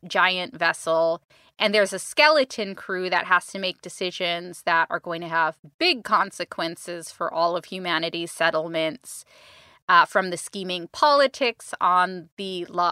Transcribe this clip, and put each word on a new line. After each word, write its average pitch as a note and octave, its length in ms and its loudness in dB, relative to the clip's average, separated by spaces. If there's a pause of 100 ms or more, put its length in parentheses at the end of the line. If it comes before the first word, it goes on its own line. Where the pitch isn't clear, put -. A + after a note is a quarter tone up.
giant F3+ 500 0
vessel. E3 640 0 (380)
And G#3 140 2
there's G3+ 200 2
a F#3+ 60 -6
skeleton C4+ 760 2
crew F#3 380 -6
that F3 140 0
has F3+ 220 4
to F#3+ 120 -10
make F#3 240 -6
decisions F3 800 -6
that E3 260 2
are E3+ 100 -4
going E3+ 220 -8
to E3+ 60 -10
have D#3+ 300 0 (200)
big D#4+ 260 0
consequences F3 1080 -4
for - 200 -6
all E3+ 240 2
of E3+ 100 -6
humanity's E3+ 640 -4
settlements. E3 920 -2 (640)
Uh, F3 140 8
from F#3+ 280 0
the F3 40 -4
scheming F3+ 540 -8
politics C#4+ 920 2
on F3+ 560 2
the F#3 300 -8
La-, F3 260 -2